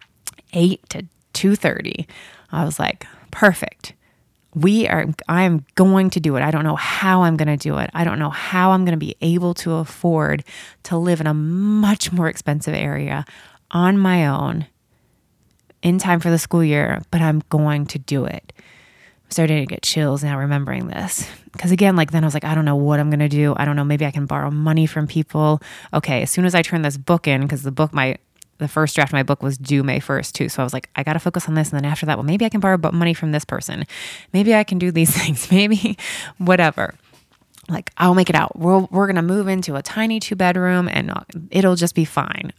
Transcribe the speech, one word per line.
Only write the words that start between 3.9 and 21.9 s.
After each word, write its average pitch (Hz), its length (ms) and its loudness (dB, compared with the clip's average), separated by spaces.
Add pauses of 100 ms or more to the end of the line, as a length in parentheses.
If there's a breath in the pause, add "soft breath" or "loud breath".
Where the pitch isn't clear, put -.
We 202 320 2
are, 165 200 0 (200)
I 175 180 2
am 165 280 0
going 190 380 4
to 185 80 -4
do 151 160 0
it. 131 80 0
I 147 80 0
don't 156 120 0
know 156 120 0
how 185 480 0
I'm 165 140 2
gonna 151 200 0
do 143 220 -4
it. - 160 -4
I 170 80 0
don't 156 160 -2
know 147 100 -2
how 185 400 0
I'm 185 160 4
gonna 170 120 0
be 156 220 -6
able 175 360 0
to 165 220 -2
afford 151 640 -2 (400 loud breath)
to - 120 -6
live 170 240 0
in 156 60 -2
a 151 80 0
much 202 800 0
more 175 160 0
expensive 151 480 -4
area 143 500 -4 (460 loud breath)
on 180 260 4
my 185 300 4
own 139 400 -2 (1120)
in 175 160 2
time 185 220 2
for 170 100 -2
the 165 80 4
school 170 260 0
year, 147 460 0
but 175 100 0
I'm 156 300 2
going 147 380 0
to - 100 -10
do 135 280 -4
it." - 300 -12
I'm - 760 -20
starting 156 260 2
to 139 80 -2
get - 160 -10
chills 143 420 0
now 143 140 -2
remembering 135 480 -2
this. - 420 -6 (300 loud breath)
'Cause 175 140 -2
again, 185 240 4